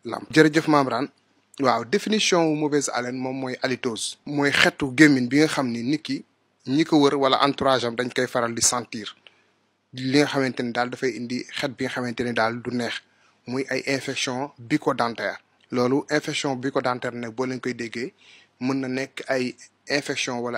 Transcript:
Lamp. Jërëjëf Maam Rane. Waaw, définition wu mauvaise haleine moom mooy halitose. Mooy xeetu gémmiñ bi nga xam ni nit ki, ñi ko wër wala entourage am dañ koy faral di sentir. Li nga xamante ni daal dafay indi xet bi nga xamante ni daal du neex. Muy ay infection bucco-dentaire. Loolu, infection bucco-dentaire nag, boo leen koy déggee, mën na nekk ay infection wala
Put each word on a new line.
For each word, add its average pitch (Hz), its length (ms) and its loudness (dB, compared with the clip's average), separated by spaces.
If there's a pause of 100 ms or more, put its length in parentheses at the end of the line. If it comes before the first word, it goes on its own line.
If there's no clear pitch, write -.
Lamp. - 300 -8
Jërëjëf 156 340 6
Maam 143 220 4
Rane. 123 200 -2 (500)
Waaw, 117 260 2
définition 190 640 2
wu 151 60 2
mauvaise 147 360 0
haleine 123 300 -4
moom 131 160 -4
mooy 127 240 -6
halitose. 123 640 -4
Mooy 143 260 0
xeetu 143 460 2
gémmiñ 135 320 8
bi 135 80 2
nga 151 100 6
xam 139 220 -2
ni 117 140 -4
nit 147 180 -2
ki, - 240 -8 (400)
ñi 143 200 2
ko 160 120 4
wër 143 240 6
wala 131 240 4
entourage 135 400 2
am 117 100 -2
dañ 123 200 -2
koy 127 100 2
faral 117 300 -2
di 117 80 -4
sentir. 117 500 -2 (800)
Li 131 240 0
nga 147 80 6
xamante 131 380 -2
ni 120 80 -4
daal 120 180 -2
dafay 127 280 -4
indi 123 280 -6 (140)
xet 135 180 -6
bi 131 80 -4
nga 123 80 -6
xamante 123 300 -6
ni 120 100 -2
daal 117 300 0
du 120 80 -4
neex. 120 260 -4 (480)
Muy 127 240 -4
ay - 140 -2 (100)
infection 131 640 -4
bucco-dentaire. 117 800 -2 (320)
Loolu, 123 400 2
infection 147 460 -2
bucco-dentaire 127 580 -2
nag, 120 220 -8
boo 127 100 -2
leen 127 160 -6
koy 123 140 -6
déggee, 117 360 -8 (480)
mën 127 200 0
na 131 80 -4
nekk 131 420 -6
ay 127 240 0 (340)
infection 135 540 -2
wala 120 160 -4